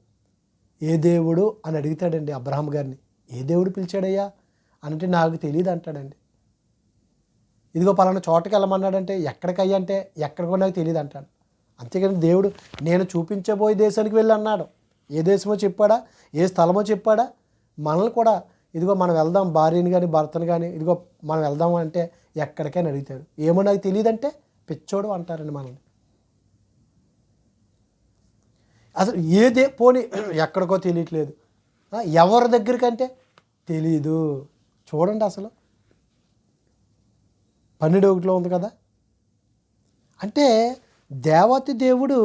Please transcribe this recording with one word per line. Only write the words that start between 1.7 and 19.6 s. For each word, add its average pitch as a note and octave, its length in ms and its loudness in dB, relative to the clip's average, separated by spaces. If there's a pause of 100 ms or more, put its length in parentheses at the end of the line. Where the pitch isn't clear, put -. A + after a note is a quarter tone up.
అడుగుతాడండి D#3 560 -4
అబ్రహాం C#3 420 -6
గారిని. C3+ 220 -6 (360)
"ఏ B2 100 -10
దేవుడు F3 280 0
పిలిచాడయ్యా?" F#3+ 640 -4 (520)
అంటే, D#3 220 -6
"నాకు E3 300 2
తెలియదు" E3 340 -2
అంటాడండి. D3+ 460 -10 (1600)
"ఇదిగో F3+ 180 2
పలానా F#3 360 2
చోటకి E3+ 260 2
వెళ్ళమన్నాడంటే," F#3+ 680 -2
"ఎక్కడికయ్యా?" F#3 560 -2
అంటే, F#3+ 420 -4
"ఎక్కడికో E3+ 380 -4
నాకు F#3+ 160 0
తెలియదు" E3 260 -2
అంటాడు. - 280 -10 (540)
అంతేగాని F#3+ 360 -2
దేవుడు, F3+ 360 2 (300)
"నేను F3 220 2
చూపించబోయే G3 720 -2
దేశానికి G#3+ 400 0
వెళ్ళి" A3 200 4
అన్నాడు. G#3+ 300 -2 (460)
ఏ D#3 120 -2
దేశమో G3+ 320 0
చెప్పాడా, G#3 480 2 (320)
ఏ E3+ 120 2
స్థలమో F#3 360 2
చెప్పాడా? G#3+ 460 0 (500)
మనల్ని D#3+ 320 -2
కూడా, A3+ 320 2 (320)
"ఇదిగో F3+ 200 0
మనం F3+ 200 2
వెళ్దాం," E3+ 380 0
భార్యని E3 380 2